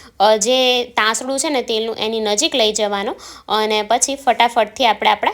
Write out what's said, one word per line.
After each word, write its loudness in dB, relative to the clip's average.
અ, 6
જે 2
તાંસડું -2
છે -4
ને -2
તેલનું, -4
એની -4
નજીક 0
લઈ 2
જવાનો -4
અને 0
પછી 0
ફટાફટથી 0
આપણે 2
આપણા 0